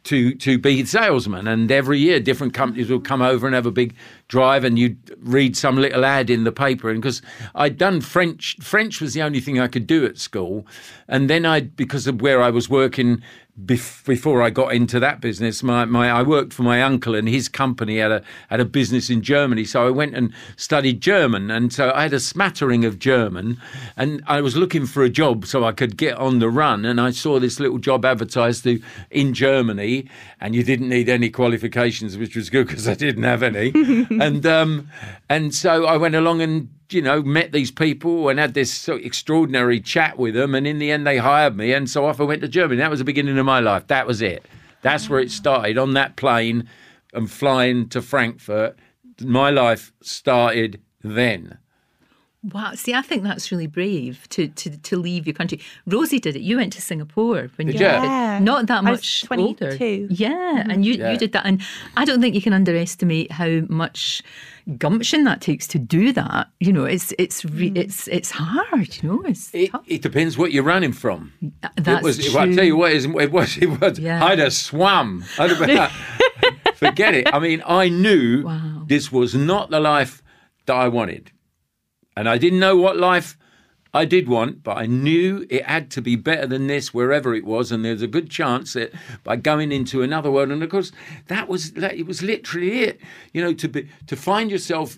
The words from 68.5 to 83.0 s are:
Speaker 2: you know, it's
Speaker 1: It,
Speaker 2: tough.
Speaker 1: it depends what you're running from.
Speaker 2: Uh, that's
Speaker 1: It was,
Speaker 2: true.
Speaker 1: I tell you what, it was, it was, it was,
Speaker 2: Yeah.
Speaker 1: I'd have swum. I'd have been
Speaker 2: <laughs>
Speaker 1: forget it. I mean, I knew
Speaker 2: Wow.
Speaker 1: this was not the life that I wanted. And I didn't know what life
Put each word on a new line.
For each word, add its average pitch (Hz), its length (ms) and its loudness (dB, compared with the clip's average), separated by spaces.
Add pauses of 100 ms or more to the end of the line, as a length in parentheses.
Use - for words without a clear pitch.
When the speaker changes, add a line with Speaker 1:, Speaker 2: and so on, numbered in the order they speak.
Speaker 2:
you 156 80 -4
know, 233 160 -2
it's - 280 -6
Speaker 1:
It, 180 180 0
Speaker 2:
tough. - 160 -10
Speaker 1:
it 160 140 -4
depends 151 360 0
what 170 160 0
you're 139 100 2
running 165 300 2
from. 82 400 -6 (300)
Speaker 2:
Uh, - 120 -6
that's 165 260 2
Speaker 1:
It - 20 -6
was, 139 280 0
Speaker 2:
true. 123 80 4
Speaker 1:
I 180 140 4
tell 185 100 6
you 160 140 6
what, 170 160 4
it 139 100 2
was, 156 140 -2
it 147 140 2
was, 165 260 2
it 151 240 2
was, 185 180 2
Speaker 2:
Yeah. 165 240 0
Speaker 1:
I'd 180 160 4
have 135 140 2
swum. 147 720 0 (160)
I'd 160 100 4
have 349 100 2
been 208 300 4 (760)
Speaker 2:
<laughs> - 100 2
Speaker 1:
forget 208 380 2
it. 135 200 2
I 143 60 4
mean, 160 260 0
I 180 240 4
knew 170 560 4
Speaker 2:
Wow. 156 420 -6
Speaker 1:
this 147 240 0
was 123 240 2
not 165 340 0
the 151 100 0
life 147 420 0 (460)
that 131 80 0
I 127 120 2
wanted. 117 440 -4 (840)
And 107 120 -2
I 117 120 2
didn't 175 200 4
know 190 160 4
what 180 220 4
life 180 400 0 (560)